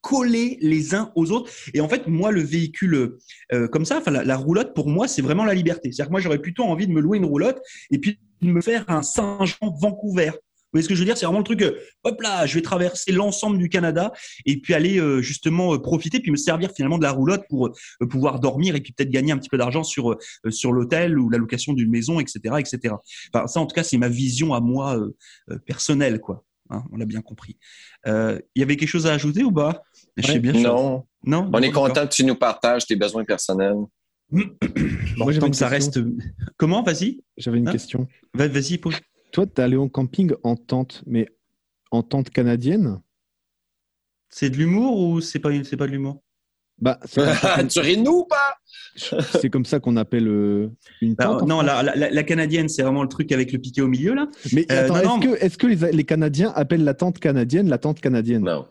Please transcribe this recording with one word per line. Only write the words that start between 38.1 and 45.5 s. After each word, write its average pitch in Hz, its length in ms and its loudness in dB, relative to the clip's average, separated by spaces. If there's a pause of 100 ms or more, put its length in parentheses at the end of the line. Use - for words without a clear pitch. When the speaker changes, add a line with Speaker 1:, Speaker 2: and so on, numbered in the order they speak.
Speaker 1:
Va-, 139 120 2
vas-y, 143 320 -2
pose. 165 160 -4 (380)
Speaker 2:
Toi, 196 140 2
t'es 131 160 -2
allé 127 140 4
en 135 120 0
camping 139 440 0 (100)
en 117 140 0
tente, - 500 -6
mais 113 220 0 (640)
en 117 100 2
tente 135 280 -2
canadienne ? 123 720 0 (1300)
Speaker 1:
C'est 143 220 -2
de 127 60 -4
l'humour 202 440 2
ou 170 200 2
c'est 160 180 -8
pas 151 120 0